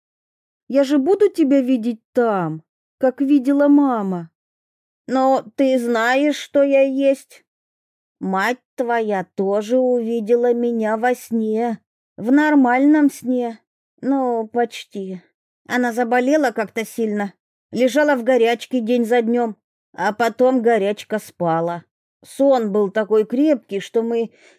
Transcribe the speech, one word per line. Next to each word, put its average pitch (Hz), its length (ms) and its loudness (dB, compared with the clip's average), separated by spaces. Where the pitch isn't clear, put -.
Я 269 160 2
же 277 160 0
буду 392 300 2
тебя 277 320 0
видеть 240 400 -2
там, 185 520 -2
как 254 220 0
видела 285 480 2
мама». 220 640 2
«Но 262 380 0
ты 262 240 2
знаешь, 240 560 0
что - 300 0
я 277 180 4
есть? 269 640 -2
Мать 190 400 -4
твоя 226 640 -2
тоже 208 420 -2
увидела 240 760 0
меня 233 440 -2
во 247 180 0
сне, 226 640 -4
в 226 160 -4
нормальном 285 800 4
сне. 240 480 -6
Ну, 247 480 -2
почти. 202 720 -6
Она 247 240 -2
заболела 247 580 0
как-то 220 340 -6
сильно, 208 480 -6
лежала 269 440 2
в 233 80 -2
горячке 240 560 0
день 240 240 0
за 233 180 0
днем, 226 340 -2
а 190 200 -4
потом 254 500 0
горячка 208 560 -2
спала. 170 680 -4
Сон 254 480 0
был 202 180 0
такой 214 340 0
крепкий, 254 560 -2
что 226 220 -4
мы, 233 300 -4